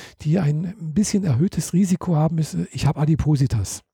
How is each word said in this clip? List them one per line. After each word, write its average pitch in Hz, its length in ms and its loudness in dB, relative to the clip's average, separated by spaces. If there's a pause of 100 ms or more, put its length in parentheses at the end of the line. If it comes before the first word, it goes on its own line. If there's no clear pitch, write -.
(220)
die 160 180 2
ein 160 400 -2
bisschen 185 440 0
erhöhtes 156 500 0
Risiko 180 420 2
haben, 160 220 2
ist, 160 160 -2
äh, 175 180 -4
ich 123 140 -2
hab 143 120 0
Adipositas. 139 840 0 (120)